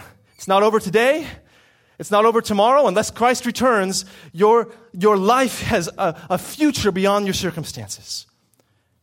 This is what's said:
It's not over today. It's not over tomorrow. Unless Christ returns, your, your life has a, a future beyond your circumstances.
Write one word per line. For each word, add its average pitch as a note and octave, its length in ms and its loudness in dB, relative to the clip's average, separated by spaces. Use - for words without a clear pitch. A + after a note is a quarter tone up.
It's - 120 -10
not G3 140 4
over A3 160 2
today. B3+ 480 0
It's - 120 -14
not G#3 160 4
over A3+ 160 2
tomorrow. A#3 440 2
Unless F#3+ 260 0
Christ A#3+ 340 0
returns, G#3+ 580 0
your, A3 400 2
your G3+ 240 2
life A#3 460 0
has F#3 260 -2
a, F3 300 -4
a F3+ 80 -2
future G#3+ 560 -2
beyond G3 340 0
your F#3+ 80 -2
circumstances. - 920 -10